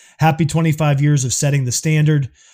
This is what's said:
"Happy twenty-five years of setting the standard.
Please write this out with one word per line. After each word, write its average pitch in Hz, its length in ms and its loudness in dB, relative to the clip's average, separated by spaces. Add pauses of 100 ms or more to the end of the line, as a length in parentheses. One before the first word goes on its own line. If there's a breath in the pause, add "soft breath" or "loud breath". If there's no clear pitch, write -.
(180 loud breath)
"Happy 156 300 2
twenty-five 151 520 0
years 147 240 2
of 120 100 -4
setting 139 320 -2
the 123 60 -4
standard. 151 600 0 (220 soft breath)